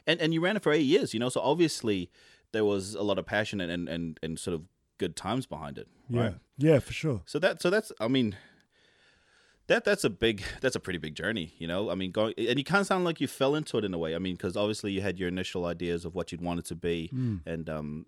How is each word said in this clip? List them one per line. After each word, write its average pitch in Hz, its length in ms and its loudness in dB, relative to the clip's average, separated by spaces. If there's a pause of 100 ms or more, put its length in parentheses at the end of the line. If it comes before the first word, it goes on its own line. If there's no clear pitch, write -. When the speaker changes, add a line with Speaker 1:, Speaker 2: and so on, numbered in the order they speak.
Speaker 1:
And, 165 140 2
and 160 140 2
you 160 80 2
ran 196 160 2
it - 60 -4
for 151 100 6
eight 160 80 6
years, 151 320 4
you 110 80 -2
know, 123 80 0
so - 100 -2
obviously 127 720 2 (400)
there 107 140 4
was 101 300 2
a 101 80 -2
lot 101 140 2
of 90 80 -2
passion 107 360 0
and, 85 100 -2
and, 87 160 -2
and, 82 340 -4
and 80 160 -4
sort 87 180 -4
of 80 80 -6 (340)
good 87 180 -4
times 123 300 -4
behind 73 320 -10
it, 50 100 -12 (220)
Speaker 2:
Yeah. 120 120 2
Speaker 1:
right? 104 140 0 (220)
Speaker 2:
Yeah, 143 220 6
for - 120 -4
sure. 123 340 -2
Speaker 1:
So - 140 -4
that, 175 220 2
so 180 80 4
that's, 214 320 2
I - 80 2
mean, 117 260 2 (1300)
that, 180 180 4
that's 202 180 4
a 135 60 4
big, 104 340 2 (180)
that's 131 140 2
a 95 40 -4
pretty 87 200 -4
big 78 160 -8
journey, 87 420 -4
you 82 100 -6
know? 92 220 -2
I 90 60 -2
mean, 92 160 -2
going, 110 260 2
and 120 220 2
you 135 60 0
kinda 196 200 2
sound 185 200 2
like 165 160 -2
you 135 60 2
fell 139 280 2
into 151 220 -2
it 104 80 2
in 95 80 -2
a 85 40 -2
way. 80 160 -2
I 85 60 -2
mean, 92 180 -2
'cause 92 200 -4
obviously 104 340 0
you 95 100 0
had 92 160 -2
your 92 100 -2
initial 92 380 -2
ideas 85 400 -2
of 85 80 -8
what 90 180 -4
you'd 85 100 -8
want 87 180 -2
it 85 60 -8
to 85 100 -8
be, 85 380 -2
Speaker 2:
Mm. 117 320 -2
Speaker 1:
and, 82 240 -6
um, 76 380 -6